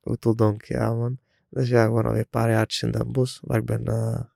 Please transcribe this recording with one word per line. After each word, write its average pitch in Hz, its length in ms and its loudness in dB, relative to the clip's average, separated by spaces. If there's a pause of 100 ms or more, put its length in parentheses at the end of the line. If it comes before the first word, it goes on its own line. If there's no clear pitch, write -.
Oeteldonk, 110 600 0
ja, 117 300 -2
man. 120 240 -4 (320)
Dus 131 200 -2
ja, 120 140 6
ik 110 60 4
woon 113 160 2
alweer 113 140 0
een 113 100 -4
paar 117 200 0
jaartjes 110 320 0
in 117 100 -2
Den 113 200 -4
Bosch, 127 300 -2
waar - 160 -2
ik 113 80 -2
ben, 113 200 -4
eh, 113 340 -2 (160)